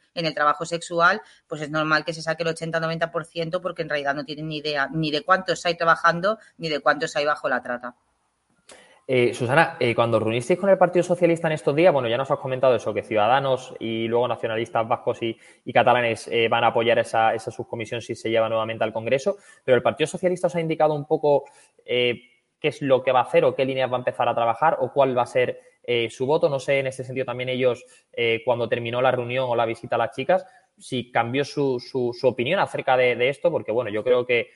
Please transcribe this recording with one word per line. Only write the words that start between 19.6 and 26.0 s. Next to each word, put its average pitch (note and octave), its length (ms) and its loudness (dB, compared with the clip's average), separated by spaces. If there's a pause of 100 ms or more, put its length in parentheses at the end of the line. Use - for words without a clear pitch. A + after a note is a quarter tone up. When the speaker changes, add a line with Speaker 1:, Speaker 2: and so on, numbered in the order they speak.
Speaker 2:
pero B2+ 120 4
¿el A#2+ 60 2
Partido D3+ 260 0
Socialista F3+ 400 -2
os E3 80 -8
ha E3+ 40 0
indicado D#3 320 2
un C#3+ 140 -6
poco, D3 380 2 (420)
eh, A#2+ 340 0 (400)
qué D3+ 80 -2
es - 140 -6
lo C3 200 4
que C3 80 0
va B2+ 100 4
a - 20 6
hacer D#3+ 240 4
o B2 100 2
qué C3+ 80 0
líneas C3 260 -2
va B2+ 60 0
a B2 40 -2
empezar A#2+ 280 -2
a A#2 60 2
trabajar A#2 440 2
o B2+ 140 -2
cuál C3+ 240 2
va B2 60 4
a A#2 40 -6
ser, B2 320 0 (260)
eh, A#2 260 0